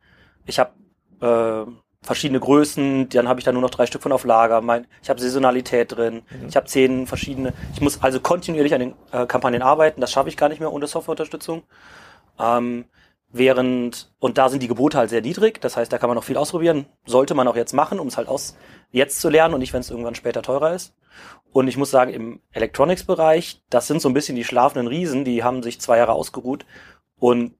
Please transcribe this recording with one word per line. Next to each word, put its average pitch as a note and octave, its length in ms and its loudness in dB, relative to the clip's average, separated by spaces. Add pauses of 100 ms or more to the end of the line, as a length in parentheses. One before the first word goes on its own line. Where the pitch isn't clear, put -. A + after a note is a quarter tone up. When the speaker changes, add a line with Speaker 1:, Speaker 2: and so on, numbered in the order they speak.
(460)
Speaker 1:
Ich - 140 -6
hab, B2+ 140 0 (480)
äh, A2+ 420 0 (420)
verschiedene C3 360 -2
Größen, C#3 680 2
dann A#2+ 220 2
hab B2+ 80 2
ich - 80 -6
da B2+ 80 0
nur B2+ 80 0
noch B2+ 80 0
drei B2 160 0
Stück - 160 -8
von C#3+ 100 -2
auf C3 140 0
Lager. A2+ 340 4
Mein, A#2 280 -2 (140)
ich - 80 -20
hab B2 120 -2
Saisonalität B2+ 760 0
drin, A2+ 340 -4
Speaker 2:
Mhm. B2+ 200 -16
Speaker 1:
ich - 80 2
hab - 100 0
zehn C3 400 2
verschiedene. C3 460 -6 (220)
Ich - 40 -12
muss C#3+ 240 -2
also C3 160 2
kontinuierlich D#3+ 540 0
an C3 80 2
den, B2+ 120 -6 (200)
äh, B2 120 -2
Kampagnen B2 360 -2
arbeiten, D3+ 400 4
das A#2+ 100 -2
schaffe C#3 160 0
ich E3 80 -10
gar D3 140 2
nicht D3+ 100 -10
mehr D#3 140 -6
ohne C#3+ 120 -6
Softwareunterstützung. D#3+ 760 -8 (760)
Ähm, A#2+ 460 0 (460)
während, B2+ 920 2
und B2 180 0
da C3 120 6
sind C3+ 120 -2
die B2 60 -4
Gebote C3 300 2
halt A2+ 140 2
sehr A2+ 100 0
niedrig, F#3 400 0
das - 160 -4
heißt, A#2 160 -2
da B2 40 -2
kann A#2+ 120 0
man A#2+ 60 0
noch A2+ 100 -6
viel C3 100 -4
ausprobieren, D3+ 520 0 (180)
sollte C3 300 2
man C3 120 4
auch A#2 80 2
jetzt A#2 160 -2
machen, D#3 300 0
um D3 60 -4
es A#2+ 100 -6
halt A#2+ 100 -6
aus, - 300 -6 (340)
jetzt B2+ 300 0
zu E3+ 80 2
lernen D#3 240 4
und C3 80 -2
nicht, B2+ 100 -8
wenn B2+ 80 -4
es B2 100 -12
irgendwann A#2 260 -8
später A#2 260 -6
teurer C#3+ 320 0
ist. - 240 -12 (560)
Und C3 160 4
ich B2 80 -6
muss C3+ 120 -2
sagen, B2+ 220 4
im A#2 300 -12 (100)
Electronics-Bereich, D#3+ 1160 0
das - 180 2
sind D#3 140 0
so C#3+ 80 2
ein B2 40 0
bisschen C#3+ 220 -2
die A#2+ 80 -6
schlafenden B2 440 0
Riesen, C#3+ 360 -4
die B2 180 -2
haben B2 220 -2
sich A#2 160 -10
zwei A#2 200 2
Jahre A2+ 120 4
ausgeruht B2 540 -4 (520)
und A#2+ 420 2